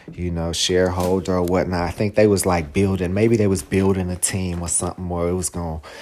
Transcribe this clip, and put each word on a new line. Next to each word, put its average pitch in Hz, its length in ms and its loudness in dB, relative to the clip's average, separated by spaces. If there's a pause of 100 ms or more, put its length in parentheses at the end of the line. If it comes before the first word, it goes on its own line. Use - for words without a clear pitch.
(120)
you 87 200 -6
know, 85 200 -4
shareholder 90 840 0
or 90 80 0
whatnot, 87 400 0
I 87 80 -2
think 101 240 -4
they 107 100 6
was, 101 220 4
like, 85 260 0
building, 92 400 0
maybe 113 240 4
they 104 100 4
was 95 140 2
building 95 480 0
a 90 60 -4
team 90 460 -4
or 85 60 -6
something, 87 420 -4
or 87 200 0
it 90 60 0
was 90 140 -4
gonna, 82 320 -6 (200)